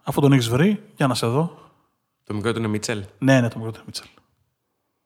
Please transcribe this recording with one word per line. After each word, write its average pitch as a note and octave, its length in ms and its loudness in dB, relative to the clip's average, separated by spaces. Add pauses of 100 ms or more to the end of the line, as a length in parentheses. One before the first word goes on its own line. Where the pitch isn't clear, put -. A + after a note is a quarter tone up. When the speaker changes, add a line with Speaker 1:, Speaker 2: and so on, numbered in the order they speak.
Speaker 1:
Αφού - 180 -2
τον C#3 120 6
έχεις A#2+ 160 2
βρει, F#3+ 340 2 (120)
για C#3+ 120 0
να B2+ 60 0
σε A#2 140 -4
δω. D3 440 -4 (520)
Speaker 2:
Το - 100 -12
μικρό G#2 180 -4
του G#2+ 80 -2
είναι A2+ 80 -2
Μίτσελ. G#2+ 380 -4 (140)
Speaker 1:
Ναι, C3+ 220 4
ναι, A#2 60 0
το A2 100 -8
μικρό A2+ 140 -10
του A2 60 -14
είναι - 80 -20
Μίτσελ. - 220 -16 (1000)